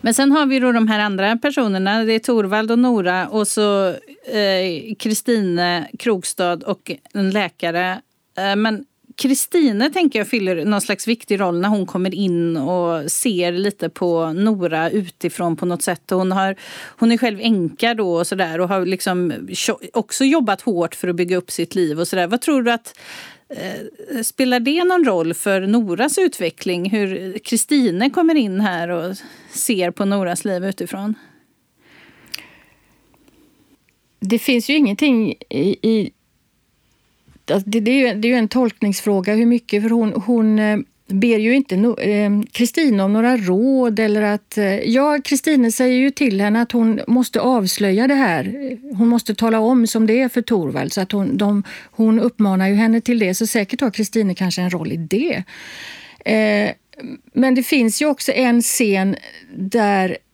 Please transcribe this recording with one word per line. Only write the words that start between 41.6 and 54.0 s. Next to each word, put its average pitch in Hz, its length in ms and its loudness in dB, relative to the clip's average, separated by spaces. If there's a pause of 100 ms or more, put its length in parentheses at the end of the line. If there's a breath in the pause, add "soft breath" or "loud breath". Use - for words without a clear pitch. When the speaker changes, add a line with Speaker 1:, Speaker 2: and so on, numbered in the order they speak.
Speaker 2:
no-, 226 240 2
eh, 208 420 2 (100)
Kristina 233 520 2
om 196 80 2
några 240 240 4
råd 226 640 2
eller 214 240 2
att, 208 360 -2
eh, 208 60 0 (160)
ja, 277 440 2
Kristina 269 460 2
säger 254 280 2
ju 269 120 2
till 220 300 0
henne 214 220 2
att 233 100 -4
hon 226 340 2
måste 233 340 2
avslöja 208 640 2
det 277 80 2
här. 240 640 -2 (200)
Hon 233 120 4
måste 233 260 0
tala 226 260 2
om 233 260 4
som 220 200 2
det 226 140 4
är 262 80 2
för 233 140 -2
Torvald, 143 500 -2
så 202 80 -4
att 185 120 -4
hon, 196 240 0
de, 202 260 2 (280 loud breath)
hon 220 300 2
uppmanar 196 480 2
ju 202 60 2
henne 226 260 4
till 240 180 0
det. 190 160 2
Så 220 120 -2
säkert 214 340 -2
har 254 100 0
Kristina 202 440 -2